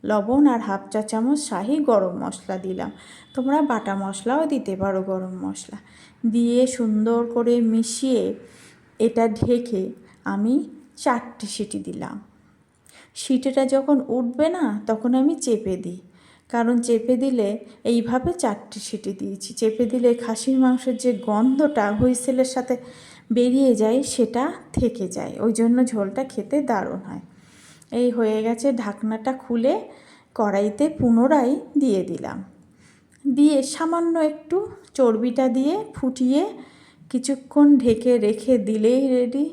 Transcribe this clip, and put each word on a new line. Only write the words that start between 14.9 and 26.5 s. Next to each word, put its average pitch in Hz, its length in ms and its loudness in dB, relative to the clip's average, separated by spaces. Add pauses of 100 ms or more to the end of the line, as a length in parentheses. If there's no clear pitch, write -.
আমি 294 120 4 (120)
চেপে 208 380 0
দিই, 180 160 -10 (500)
কারণ 233 260 2 (120)
চেপে 233 360 2
দিলে 247 260 0 (420)
এইভাবে 240 400 0 (120)
চারটে 208 440 -4
সিটি 196 320 -8
দিয়েছি। 196 300 -10 (100)
চেপে 220 320 0
দিলে 247 180 2 (140)
খাসির 233 400 -2
মাংসের 254 400 2
যে 247 80 2 (160)
গন্ধটা 262 580 2 (120)
হুইসেলের 254 580 2
সাথে 247 200 -2 (640)
বেরিয়ে 254 340 4 (100)
যায়, 226 180 2 (140)
সেটা 240 300 0 (300)
থেকে 226 320 -2 (100)
যায়, - 180 -8 (120)
ওই 226 140 2
জন্য 233 180 4 (140)
ঝোলটা 208 400 -2
খেতে 214 260 -4 (120)